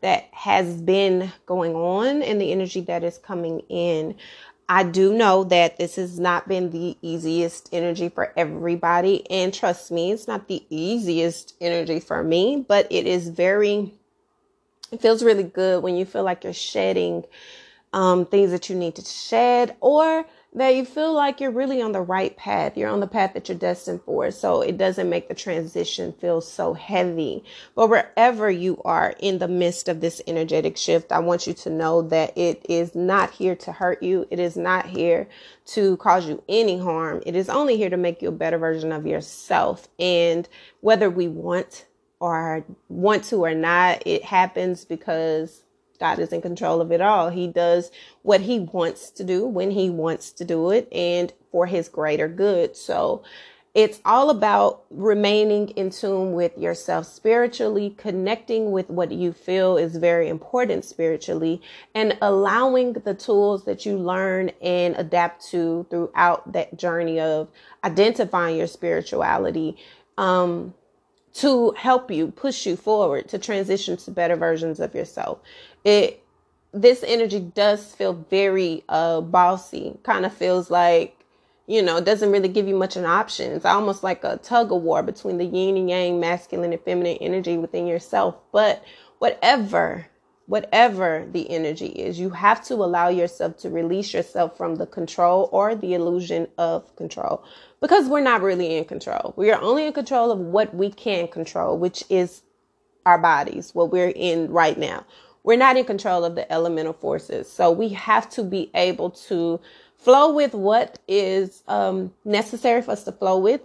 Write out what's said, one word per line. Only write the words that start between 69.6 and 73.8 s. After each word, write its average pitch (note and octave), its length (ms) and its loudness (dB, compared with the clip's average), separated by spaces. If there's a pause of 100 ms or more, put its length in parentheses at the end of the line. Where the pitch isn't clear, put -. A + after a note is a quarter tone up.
um, F3+ 560 0 (600)
to B3+ 400 2
help B3+ 380 0
you, D#3+ 180 -2
push - 360 -6
you F3 120 -2
forward, G3+ 520 0
to G3+ 100 -8
transition G3 560 -4